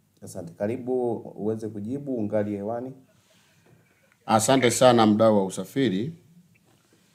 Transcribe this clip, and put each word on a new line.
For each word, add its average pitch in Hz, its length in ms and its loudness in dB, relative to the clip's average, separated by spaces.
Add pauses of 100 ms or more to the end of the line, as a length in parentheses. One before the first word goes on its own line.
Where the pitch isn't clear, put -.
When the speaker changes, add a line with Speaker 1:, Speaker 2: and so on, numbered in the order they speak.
(220)
Speaker 1:
Asante. 92 300 -16
Karibu 123 640 -4
uweze 110 520 -8
kujibu, 127 500 -8
ungali 104 380 -2
hewani. 117 360 -8 (1300)
Speaker 2:
Asante 120 440 2
sana 120 360 6
mdau 107 320 4
wa 95 60 2
usafiri. 101 680 -4 (1040)